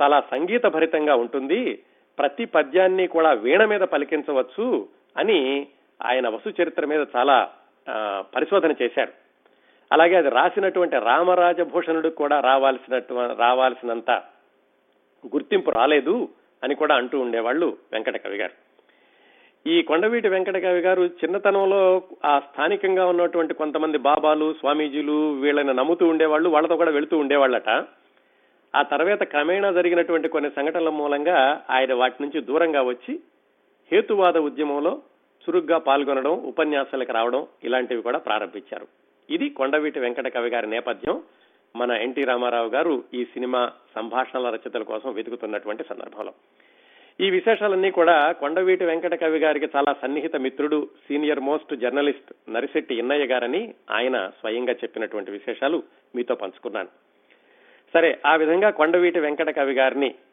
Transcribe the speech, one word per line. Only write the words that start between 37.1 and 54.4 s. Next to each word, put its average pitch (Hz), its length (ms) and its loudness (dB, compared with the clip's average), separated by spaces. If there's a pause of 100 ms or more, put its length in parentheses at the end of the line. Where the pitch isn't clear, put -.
రావడం 120 340 -2 (160)
ఇలాంటివి 123 380 -2
కూడా 123 160 -4
ప్రారంభించారు. 104 680 -6 (420)
ఇది 190 200 -4
కొండవీటి 151 500 -2
వెంకట 123 340 -4
కవి 120 160 -2
గారి 113 180 -4
నేపథ్యం. 120 560 -6 (520)
మన 123 160 -2
ఎన్టీ 123 320 -2
రామారావు 120 460 -2
గారు 143 340 -2 (100)
ఈ 123 120 -6
సినిమా 123 460 -4 (240)
సంభాషణల 120 540 -4
రచయితల 113 340 -8
కోసం 110 300 -8
వెతుకుతున్నటువంటి 107 760 -8
సందర్భంలో 98 440 -14 (880)
ఈ 196 80 2
విశేషాలన్నీ 190 600 2
కూడా 165 400 4
కొండవీటి 185 540 0
వెంకట 165 360 -2
కవి 160 180 2
గారికి 151 260 2 (120)
చాలా 143 240 2
సన్నిహిత 147 340 -4
మిత్రుడు, 143 540 -2 (180)
సీనియర్ 147 320 -2
మోస్ట్ 143 360 -4
జర్నలిస్ట్ 131 760 -4
నరిశెట్టి 135 440 -4
ఇన్నయ్య 135 300 -2
గారని 127 480 -2 (180)
ఆయన 117 480 -2
స్వయంగా 120 340 -4